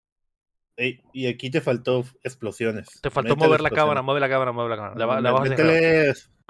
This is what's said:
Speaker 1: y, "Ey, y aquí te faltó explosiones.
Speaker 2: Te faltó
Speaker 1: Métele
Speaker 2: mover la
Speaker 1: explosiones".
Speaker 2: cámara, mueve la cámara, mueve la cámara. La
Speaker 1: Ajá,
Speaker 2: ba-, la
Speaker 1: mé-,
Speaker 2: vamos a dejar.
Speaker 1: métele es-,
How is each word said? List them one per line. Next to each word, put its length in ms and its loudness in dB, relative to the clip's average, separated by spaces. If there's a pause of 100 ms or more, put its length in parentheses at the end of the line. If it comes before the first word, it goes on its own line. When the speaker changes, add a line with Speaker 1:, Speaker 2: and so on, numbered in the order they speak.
(760)
Speaker 1:
y, 60 -4
"Ey, 180 -4 (100)
y 160 -6
aquí 220 -6
te 120 -2
faltó 440 -2 (180)
explosiones. 800 -8
Speaker 2:
Te 80 -4
faltó 260 -2
Speaker 1:
Métele 120 4
Speaker 2:
mover 140 4
la 80 0
Speaker 1:
explosiones". 140 -4
Speaker 2:
cámara, 200 0
mueve 160 0
la 100 0
cámara, 220 0
mueve 180 -4
la 60 -4
cámara. 200 -10
La 100 -2
Speaker 1:
Ajá, 100 0
Speaker 2:
ba-, 60 -2
la 80 0
Speaker 1:
mé-, 40 2
Speaker 2:
vamos 140 2
a 80 -2
dejar. 100 2
Speaker 1:
métele 460 4
es-, 200 -10 (180)